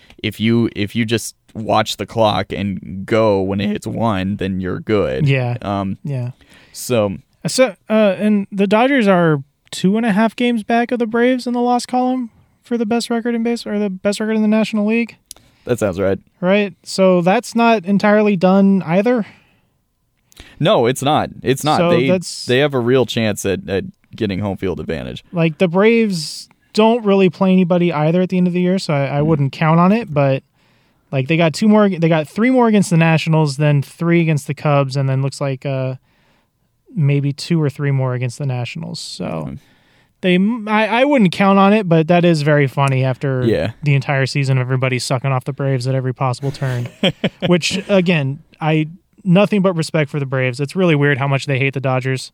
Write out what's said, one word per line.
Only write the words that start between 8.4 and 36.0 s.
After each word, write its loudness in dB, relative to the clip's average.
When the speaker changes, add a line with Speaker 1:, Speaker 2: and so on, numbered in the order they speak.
Speaker 2:
the 0
Dodgers 2
are 4
two 0
and -2
a 2
half 0
games 0
back -2
of 0
the -2
Braves 0
in -4
the -2
loss 0
column -2
for -4
the -2
best -2
record -2
in -2
base, -4
or -4
the -2
best -4
record -2
in 2
the 2
National 0
League. -2
Speaker 1:
That 0
sounds 0
right. 0
Speaker 2:
Right? 0
So 2
that's 0
not 2
entirely 2
done 4
either. 0
Speaker 1:
No, 2
it's -2
not. 0
It's -2
not. 2
Speaker 2:
So 2
Speaker 1:
They, 2
Speaker 2:
that's -4
Speaker 1:
they 2
have 2
a 0
real 4
chance -2
at, -2
at -2
getting -4
home -4
field -4
advantage. -8
Speaker 2:
Like, -2
the 2
Braves 0
don't 2
really 4
play 0
anybody 2
either 2
at -2
the -2
end 2
of 0
the 0
year, 0
so -4
I, 0
I -2
Speaker 1:
Mm-hmm. 0
Speaker 2:
wouldn't 0
count 2
on 6
it, -2
but, 0
like, -2
they 2
got 2
two 0
more, 6
they 0
got 0
three 0
more 4
against 2
the 2
Nationals, 2
then 2
three 0
against 0
the -6
Cubs, 0
and -2
then -2
looks -6
like, -6
uh, -4